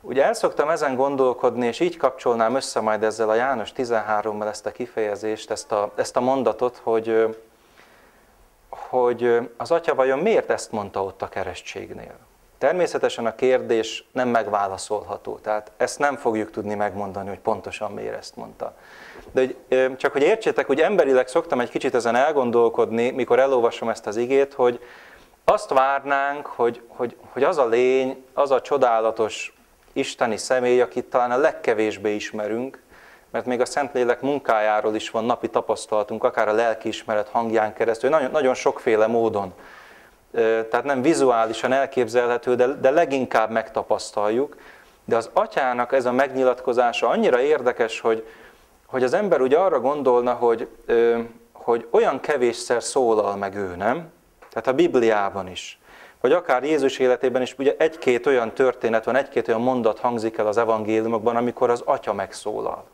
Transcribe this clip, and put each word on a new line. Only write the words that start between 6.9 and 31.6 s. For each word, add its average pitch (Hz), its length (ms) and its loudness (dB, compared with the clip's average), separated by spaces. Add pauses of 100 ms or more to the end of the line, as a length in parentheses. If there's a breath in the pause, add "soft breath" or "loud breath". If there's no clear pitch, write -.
ö, 113 200 2 (1400 soft breath)
hogy, 123 540 -2
ö, 120 200 2 (140)
az - 140 -6
atya 165 240 0
vajon 131 240 2
miért 180 320 2
ezt - 220 -4
mondta 101 320 -4
ott 95 180 -8
a 98 60 -6
keresztségnél? 98 840 -12 (440)
Természetesen 139 680 0
a 113 80 -2
kérdés 117 760 0
nem 127 160 0
megválaszolható, 104 1080 -2
tehát 107 380 -6
ezt - 220 -4
nem 143 180 0
fogjuk 110 340 -2
tudni 104 240 -6
megmondani, 98 540 -6
hogy 95 100 -10
pontosan 101 540 -6
miért 110 240 -10
ezt - 200 -16
mondta. - 380 -12 (580 loud breath)
De 127 80 0
hogy, 131 160 -2 (120)
ö, 131 280 2
csak - 160 -2
hogy 139 100 2
értsétek, 160 480 0
úgy 135 100 2
emberileg 151 480 4
szoktam 160 320 -2
egy 120 100 -2
kicsit 139 240 -4
ezen 117 220 2
elgondolkodni, 117 960 2
mikor 120 280 2
elolvasom 123 500 2
ezt - 180 -6
az 104 100 -6
igét, 135 380 0
hogy 123 260 2 (640 loud breath)
azt 208 260 2
várnánk, 139 760 0
hogy, 120 400 -2
hogy, - 300 -8 (160)
hogy 123 100 -2
az 165 160 2
a 131 80 4
lény, 131 680 2
az 139 180 0
a 127 100 4
csodálatos 113 920 0 (380)
isteni 131 440 -4
személy, 123 440 2
akit 120 240 -2
talán 123 260 0
a 123 60 0
legkevésbé 107 800 0